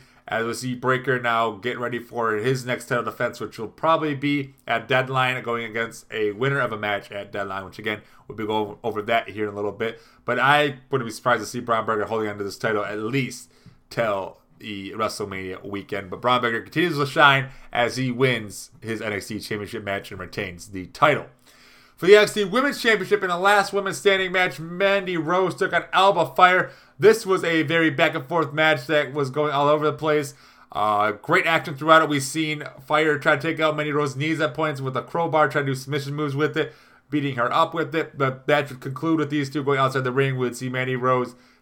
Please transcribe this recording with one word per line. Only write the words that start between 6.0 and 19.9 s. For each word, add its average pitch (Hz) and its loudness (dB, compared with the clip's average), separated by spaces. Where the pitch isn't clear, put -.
a 107 0
winner 135 -2
of 120 -2
a 110 -6
match 104 -4
at 101 -10
Deadline, 98 -6
which, 92 -16
again, 107 -4
we'll 104 -14
be 110 -6
going 107 -2
over 107 -4
that 113 0
here 104 -4
in 101 -6
a - -8
little 101 -4
bit. 110 -6
But 123 -2
I 143 4
wouldn't 123 -2
be 110 -10
surprised 117 0
to 104 -8
see 120 -8
Bron 113 -2
Breakker 107 0
holding 110 -2
on 104 -8
to 104 -4
this 98 -8
title 107 0
at 104 -6
least 123 -4
till 101 -4
the 98 -10
WrestleMania 95 -6
weekend. 98 -8
But 90 -10
Bron 123 2
Breakker 113 -2
continues 165 -2
to 147 0
shine 139 4
as 117 0
he 127 -2
wins 117 -2
his 107 -6
N 104 -4
X 98 -6
T 107 -6
Championship 104 -8
match 98 -6